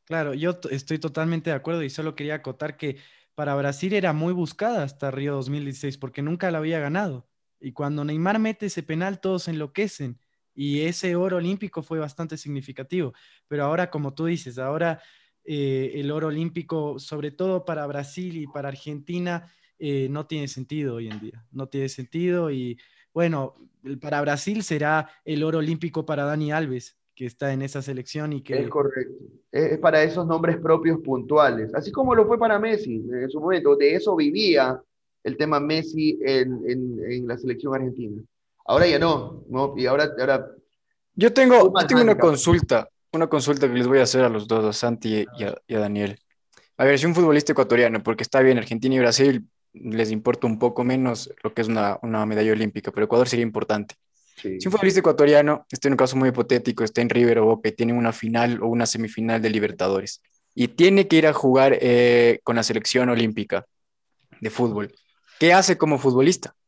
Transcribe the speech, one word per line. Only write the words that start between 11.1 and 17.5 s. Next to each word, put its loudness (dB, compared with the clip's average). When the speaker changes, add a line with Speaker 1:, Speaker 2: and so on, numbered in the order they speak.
Speaker 1:
oro -2
olímpico -6
fue -8
bastante -10
significativo. -8
Pero -4
ahora, -2
como -6
tú -6
dices, -6
ahora, -4
eh, -4
el -6
oro -4
olímpico, -6
sobre -10
todo -4